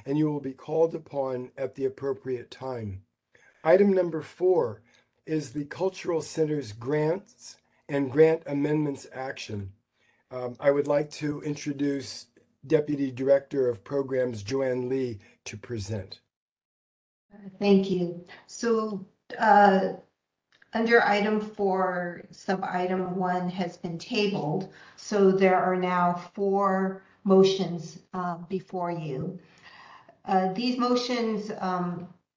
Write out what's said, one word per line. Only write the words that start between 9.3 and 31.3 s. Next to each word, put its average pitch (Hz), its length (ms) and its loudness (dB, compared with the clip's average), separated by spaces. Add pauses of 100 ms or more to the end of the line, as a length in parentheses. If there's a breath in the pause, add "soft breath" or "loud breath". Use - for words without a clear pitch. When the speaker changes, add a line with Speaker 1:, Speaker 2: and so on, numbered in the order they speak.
Speaker 1:
Um, 127 300 -8
I 143 100 4
would 143 160 2
like 147 240 0
to 147 300 -6
introduce 143 840 -6 (400)
Deputy 147 440 0
Director 135 560 2
of 120 160 -2
Programs 127 600 -4
Joanne 127 440 -2
Lee 123 320 -4 (260 soft breath)
to - 120 -12
present. 104 640 -8 (1120)
Speaker 2:
Uh, 202 240 -18
thank 196 320 6
you. 175 360 -2 (220 loud breath)
So, 220 580 -2 (320)
uh, 202 560 6 (800)
under 233 280 4
item 208 400 2
four, 185 880 -2
sub 190 340 -4
item 180 520 -2
one 180 340 -2
has 180 260 -4
been 170 220 -8
tabled. 190 720 -2 (260 loud breath)
So 196 340 4
there 190 240 6
are 185 200 2
now 180 380 2 (220)
four 196 680 0 (220 loud breath)
motions, 190 760 4 (160)
uh, 180 220 -6 (140)
before 180 420 -6
you. 156 480 -6 (840 loud breath)
Uh, 185 280 0
these 247 240 -2
motions, 233 800 -2